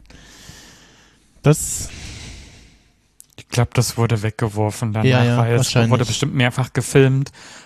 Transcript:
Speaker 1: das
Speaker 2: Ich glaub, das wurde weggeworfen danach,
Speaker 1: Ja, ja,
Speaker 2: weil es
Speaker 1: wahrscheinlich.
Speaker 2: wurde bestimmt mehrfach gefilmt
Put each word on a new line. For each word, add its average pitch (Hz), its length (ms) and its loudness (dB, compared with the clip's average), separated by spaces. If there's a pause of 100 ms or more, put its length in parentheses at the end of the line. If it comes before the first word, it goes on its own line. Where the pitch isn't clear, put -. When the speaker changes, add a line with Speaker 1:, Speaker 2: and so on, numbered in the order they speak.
(1400)
Speaker 1:
das - 460 0 (1500)
Speaker 2:
Ich - 120 -20
glaub, - 260 0
das - 240 0
wurde 117 240 0
weggeworfen 107 680 -4
danach, 110 160 0
Speaker 1:
Ja, 127 160 4
ja, 120 140 2
Speaker 2:
weil 117 160 2
es 117 40 2
Speaker 1:
wahrscheinlich. 117 320 2
Speaker 2:
wurde 123 140 2
bestimmt 135 300 -2
mehrfach 123 380 0
gefilmt 135 600 2 (340)